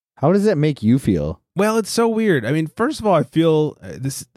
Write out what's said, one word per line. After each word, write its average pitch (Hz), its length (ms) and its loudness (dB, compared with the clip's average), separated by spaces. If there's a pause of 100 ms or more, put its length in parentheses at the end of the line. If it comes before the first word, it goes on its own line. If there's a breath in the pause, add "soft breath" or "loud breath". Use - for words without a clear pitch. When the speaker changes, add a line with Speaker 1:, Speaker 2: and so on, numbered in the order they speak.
(180)
Speaker 1:
How 147 140 2
does 196 140 2
that 202 140 2
make 147 240 0
you 120 160 4
feel? 80 420 -2 (140)
Speaker 2:
Well, 214 240 0
it's 214 100 -4
so 233 180 0
weird. 214 380 0
I 120 60 -2
mean, 160 160 -2
first 247 320 -4
of 220 80 -4
all, 185 80 4
I 147 80 2
feel, 156 580 0
uh, 95 160 -14
this, 135 260 -8 (140)